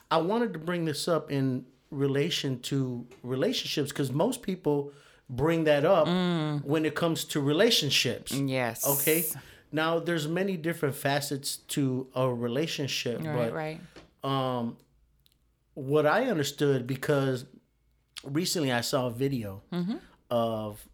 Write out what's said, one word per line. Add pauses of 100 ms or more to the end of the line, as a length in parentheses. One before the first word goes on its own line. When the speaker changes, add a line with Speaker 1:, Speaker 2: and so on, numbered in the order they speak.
Speaker 1:
I
wanted
to
bring
this
up
in (260)
relation
to (160)
relationships,
'cause
most
people (360)
bring
that
up
Speaker 2:
Mm.
Speaker 1:
when
it
comes
to
relationships.
Speaker 2:
Yes.
Speaker 1:
Okay. (480)
Now,
there's
many
different
facets (180)
to
a
relationship,
Speaker 2:
Right,
Speaker 1:
but,
Speaker 2:
right. (440)
Speaker 1:
um, (960)
what
I
understood,
because (800)
recently
I
saw
a
video (120)
Speaker 2:
Mm-hmm. (340)
Speaker 1:
of